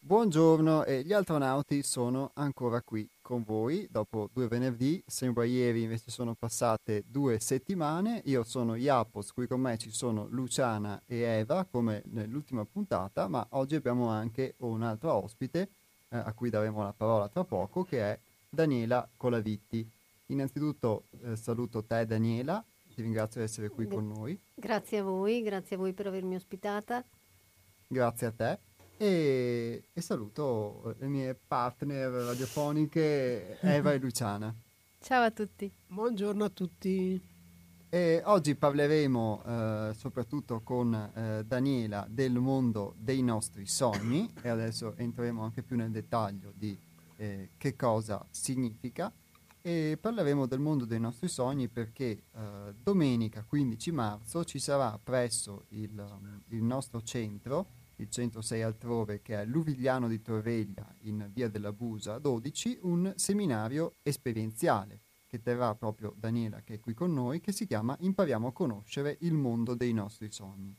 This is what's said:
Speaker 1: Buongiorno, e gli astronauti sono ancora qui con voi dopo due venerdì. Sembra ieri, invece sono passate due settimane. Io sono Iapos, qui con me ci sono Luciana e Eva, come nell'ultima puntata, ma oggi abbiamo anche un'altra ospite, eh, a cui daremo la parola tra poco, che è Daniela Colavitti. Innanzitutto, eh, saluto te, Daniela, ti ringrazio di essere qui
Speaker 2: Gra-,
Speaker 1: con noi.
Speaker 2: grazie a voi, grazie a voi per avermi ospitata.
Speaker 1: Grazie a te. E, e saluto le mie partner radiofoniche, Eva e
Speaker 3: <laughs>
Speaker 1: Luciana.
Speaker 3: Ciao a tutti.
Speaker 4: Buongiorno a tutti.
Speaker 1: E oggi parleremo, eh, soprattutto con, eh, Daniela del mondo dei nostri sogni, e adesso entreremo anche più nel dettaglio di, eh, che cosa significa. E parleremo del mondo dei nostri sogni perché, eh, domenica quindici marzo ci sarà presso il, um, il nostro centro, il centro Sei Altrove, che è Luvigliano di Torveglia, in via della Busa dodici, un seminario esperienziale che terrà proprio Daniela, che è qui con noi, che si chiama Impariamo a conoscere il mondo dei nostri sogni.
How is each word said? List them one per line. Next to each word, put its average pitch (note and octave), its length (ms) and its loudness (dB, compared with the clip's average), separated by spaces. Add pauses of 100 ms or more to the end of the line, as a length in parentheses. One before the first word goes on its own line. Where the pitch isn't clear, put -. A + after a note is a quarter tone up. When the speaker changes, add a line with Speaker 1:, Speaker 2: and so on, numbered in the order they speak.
Speaker 1:
Buongiorno, D#3+ 760 8
e C3+ 180 2
gli E3+ 100 0
astronauti C#3+ 680 2
sono B2+ 500 0
ancora B2 480 0
qui A2 260 -4 (140)
con A#2+ 240 -4
voi A#2 460 0
dopo G#2+ 420 -2
due B2 160 0
venerdì. B2+ 580 0
Sembra A#2+ 380 0
ieri, A#2+ 380 2
invece A2+ 280 -4
sono A#2 220 -4
passate A2+ 760 0
due A#2+ 320 2
settimane. E3+ 840 0
Io C3 180 2
sono A2+ 320 -2
Iapos, A#2 600 2
qui B2 120 -2
con B2+ 140 0
me B2 160 0
ci A2 140 -8
sono A2 400 -2
Luciana A#2 760 0
e A#2+ 140 -4
Eva, A#2 520 2
come A2+ 360 0
nell'ultima A2 580 -4
puntata, E3 640 -2
ma B2 220 -2
oggi C#3 240 0
abbiamo B2 340 2
anche A2+ 520 -2
un'altra A2+ 520 -2
ospite, B2+ 560 -2 (400)
eh, A#2+ 80 -6
a A2 160 -2
cui A#2+ 160 -2
daremo G#2+ 340 0
la G2+ 140 -2
parola A2 320 4
tra F3+ 160 -2
poco, G2+ 400 -2
che C3+ 160 -2
è G#2 180 0 (300)
Daniela B2 640 2
Colavitti. A2+ 720 -2 (420)
Innanzitutto, C3+ 760 0 (220)
eh, A#2 120 -4
saluto A#2 480 -2
te, A2+ 220 2
Daniela, A#2 580 0 (300)
ti A#2+ 80 -6
ringrazio A2 380 -2
di A2 60 0
essere G#2+ 220 -6
qui A2+ 160 -4
Speaker 2:
Gra-, G2+ 100 -4
Speaker 1:
con G#2+ 140 -2
noi. A2 300 -6 (160)
Speaker 2:
grazie G#3+ 460 -2
a - 20 -2
voi, G3 400 0
grazie G3 340 -4
a - 20 -6
voi F#3+ 140 -2
per G3 140 -6
avermi F#3 280 -4
ospitata. G#3 680 -4 (840)
Speaker 1:
Grazie A#2+ 400 2
a A2+ 60 -2
te. A#2+ 260 -2 (420)
E, C3 920 2
e E3+ 80 -6
saluto A2+ 1000 -2
le C3 80 -6
mie C3+ 260 -2
partner C3 760 -2
radiofoniche, C3 1500 0
Eva D3 320 6
e C#3 60 4
Speaker 3:
<laughs> C3 40 -2
Speaker 1:
Luciana. G#2+ 500 -2 (480)
Speaker 3:
Ciao B3+ 220 2
a A3+ 80 6
tutti. G#3 400 -6 (160)
Speaker 4:
Buongiorno G#3 560 0
a G#3 60 2
tutti. F#3 720 -2 (720)
Speaker 1:
E E3+ 340 4
oggi D3+ 320 6
parleremo, C#3+ 880 4
eh, A2 500 -2
soprattutto A#2+ 680 -4
con, B2 280 2
eh, A2 540 -4
Daniela A#2 640 0
del B2 300 2
mondo A#2+ 580 2
dei C3 240 0
nostri G#2+ 440 -2
sogni, A#2+ 600 0 (140)
e A#2+ 60 -4
adesso A2+ 480 -2
entreremo A#2 480 -4
anche A2+ 180 -6
più B2 140 -4
nel A2+ 160 -2
dettaglio G2+ 640 -4
di, G2+ 200 -6 (420)
eh, G2+ 380 -8
che C#3 200 -2
cosa A2 440 2 (120)
significa. B2+ 800 -4 (500)
E D#3+ 380 0
parleremo C#3+ 460 2
del C3 120 -2
mondo D3 260 2
dei A2+ 140 -2
nostri A#2+ 300 -2
sogni C3 400 0
perché, A#2 420 -6
eh, G2+ 100 -6 (600)
domenica A#2+ 640 2
quindici C#3+ 460 0
marzo A2+ 520 -2
ci C#3+ 140 -10
sarà C3 420 0
presso A#2+ 680 -2
il, G#2+ 280 -8
um, G2+ 520 -14
il A2+ 160 -2
nostro B2+ 380 -2
centro, A#2+ 640 -4 (300)
il G#2+ 140 -10
centro A2+ 320 -4
Sei A2+ 200 -2
Altrove, A2 600 -2
che G#2+ 180 -6
è G#2 40 -6
Luvigliano C3 600 0
di A2+ 160 0
Torveglia, G#2+ 640 -2 (160)
in G#2+ 300 -6
via A#2 160 -2
della G#2 240 -4
Busa G#2+ 460 -6
dodici, D3 640 -2
un F3+ 340 2
seminario D#3 800 0 (100)
esperienziale A2 960 -2 (260)
che A#2 160 -10
terrà A#2+ 320 2
proprio G#2+ 420 -6
Daniela, A2 480 -4
che A2 100 -12
è G#2+ 60 -12
qui A2+ 140 -6
con F3 180 0
noi, C3+ 280 0
che - 100 -4
si G3+ 160 -4
chiama A#2 320 0
Impariamo E3 480 2
a B2+ 60 -4
conoscere C#3 720 -4
il E3 120 2
mondo A#2+ 400 2
dei A#2+ 180 0
nostri G#2 380 -4
sogni. G2 480 -14